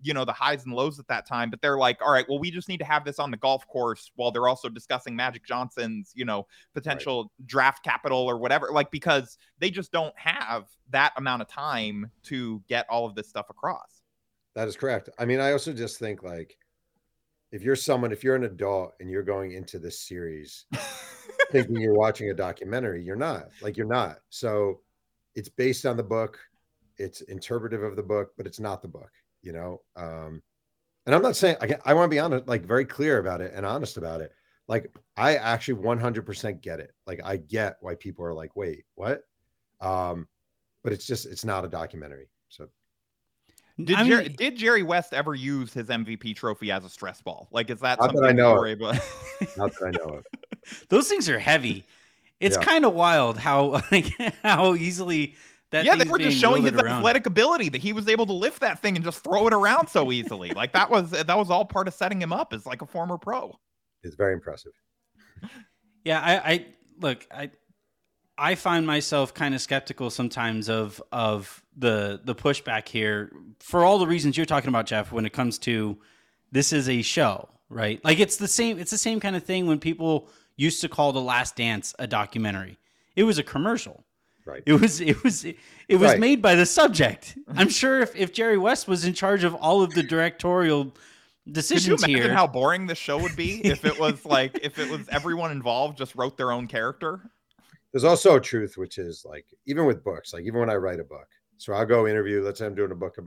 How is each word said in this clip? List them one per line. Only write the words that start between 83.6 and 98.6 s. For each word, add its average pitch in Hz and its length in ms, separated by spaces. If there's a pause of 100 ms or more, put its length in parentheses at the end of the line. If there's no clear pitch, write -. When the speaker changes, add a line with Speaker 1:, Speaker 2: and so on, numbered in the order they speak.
Speaker 2:
Right. 67 180
Speaker 3:
It 165 160
was, 175 220
it 156 200
was, 220 220
it 170 120 (340)
was 185 100
Speaker 2:
Right. 196 200
Speaker 3:
made 247 200
by 196 140
the 175 100
subject. 165 720 (120)
I'm 185 200
sure 262 320
if, - 160
if 185 160
Jerry 226 240
West 208 320
was 175 160
in 180 80
charge 190 320
of 170 100
all 180 280
of 170 100
the 165 100
directorial 165 840
Speaker 1:
Could 135 100 (500)
you 143 80
Speaker 3:
decisions 175 500
Speaker 1:
imagine 139 200
Speaker 3:
here 120 100
Speaker 1:
how 170 140
boring 147 400
the 170 80
show 147 240
would 165 180
be 185 300
if 139 180
it 151 160
was, 151 240
like, 135 380
if 143 160
it 143 120
was 147 180
Speaker 3:
<laughs> - 20
Speaker 1:
everyone 165 400
involved 131 480
just 135 160
wrote 127 240
their 127 120
own 120 160
character? 156 640 (640)
Speaker 2:
There's 131 120
also 170 320
a 123 40
truth, 107 380